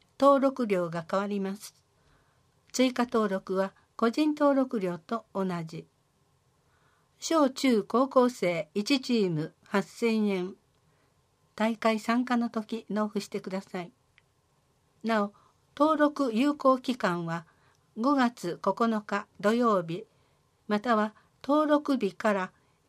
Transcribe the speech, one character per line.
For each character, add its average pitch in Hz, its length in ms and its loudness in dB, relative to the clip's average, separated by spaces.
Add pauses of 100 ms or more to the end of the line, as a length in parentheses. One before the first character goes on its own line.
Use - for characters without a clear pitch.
(180)
登 277 240 6
録 269 240 0
料 180 240 0
が 165 180 -8
変 196 120 0
わ 202 80 -4
り 202 100 -4
ま 196 160 -6
す。 - 180 -16 (1000)
追 254 200 2
加 247 120 -2
登 220 240 0
録 190 260 -4
は 190 180 -2 (220)
個 233 160 0
人 302 240 2
登 285 220 2
録 262 240 0
料 175 180 -4
と 226 340 -8
同 190 140 -4 (180)
じ。 165 220 -14 (1300)
小 311 300 2
中 247 340 2
高 262 240 0
校 247 220 4
生 165 440 -4
一 262 260 0
チ 254 120 -6
ー 208 180 2
ム 160 320 -4
八 196 200 -2
千 220 440 -2
円。 190 300 -4 (1000)
大 220 220 -2
会 220 240 0
参 240 240 0
加 247 120 -2
の 233 140 -2
時 220 400 -8
納 214 160 -2
付 208 140 -6
し - 80 -8
て 202 120 -8
く 196 100 -12
だ 190 120 -6
さ 185 200 -10
い。 175 100 -16 (1120)
な 220 180 0
お、 202 100 -6 (460)
登 302 220 4
録 285 340 2
有 285 200 2
効 262 240 2
期 254 180 -4
間 175 300 -4
は 165 200 -8 (500)
五 269 200 0
月 240 440 -2
九 196 280 0
日 208 400 -4 (100)
土 208 160 2
曜 220 300 2
日、 165 200 -8 (600)
ま 208 140 0
た 233 160 0
は 214 180 -2 (320)
登 302 220 4
録 294 300 2
日 190 160 -2
か 214 180 0
ら 190 200 -4 (360)